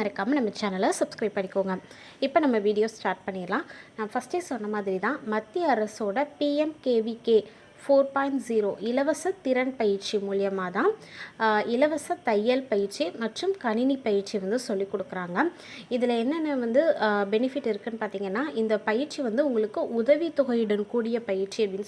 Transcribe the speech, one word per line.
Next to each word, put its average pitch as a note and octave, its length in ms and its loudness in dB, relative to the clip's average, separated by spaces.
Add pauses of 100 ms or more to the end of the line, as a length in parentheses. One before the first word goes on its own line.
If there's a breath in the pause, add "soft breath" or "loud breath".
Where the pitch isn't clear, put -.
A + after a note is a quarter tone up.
மறக்காம G3+ 260 -2
நம்ம B3+ 240 2 (100)
சேனலை G3+ 300 0 (100)
சப்ஸ்கிரைப் - 360 -2
பண்ணிக்கோங்க. F#3+ 420 -2 (420 loud breath)
இப்ப C4+ 200 2
நம்ம B3+ 180 4
வீடியோ G#3 300 2
ஸ்டார்ட் G3 380 -4
பண்ணிடலாம். F#3+ 380 -4 (320 loud breath)
நான் G#3+ 180 -6
ஃபஸ்ட்டே B3+ 240 -4
சொன்ன A#3+ 280 -6
மாதிரி G3+ 320 -2
தான், A#3+ 280 -2
மத்திய A#3+ 480 0
அரசோட G#3+ 520 -2 (120)
பி D4 180 0
எம் D4+ 240 0
கே A#3+ 200 2
வி A3 220 -2
கே A3 240 4 (420 loud breath)
ஃபோர் C#4 240 6
பாயிண்ட் C#4 360 0
ஜீரோ G#3+ 320 2
இலவச C#4 520 0 (100)
திறன் C4 340 2
பயிற்சி G3+ 420 0
மூலியமா G3 520 -2
தான், B3 200 2 (500 loud breath)
ஆ, G#3+ 200 4
இலவச D4 640 0
தையல் A#3+ 400 2
பயிற்சி A3 480 0
மற்றும் C#4+ 480 -4
கணினி B3 380 2
பயிற்சி G3+ 420 0
வந்து G3 200 -2
சொல்லிக் G3 360 -4
கொடுக்குறாங்க. F3+ 480 -2 (480 loud breath)
இதுல A#3+ 320 2
என்னென்ன D4 340 -2
வந்து, B3+ 440 2
ஆ, G#3 300 2
பெனிஃபிட் B3+ 360 0
இருக்குன்னு A3 400 -4
பார்த்தீங்கன்னா, G3+ 480 -4
இந்த A3 240 2
பயிற்சி B3 440 -2
வந்து B3 240 2
உங்களுக்கு A#3 560 0
உதவித்தொகையுடன் A#3+ 840 2
கூடிய A#3 340 -2
பயிற்சி G3 460 -2
அப்படின்னு F#3+ 220 -4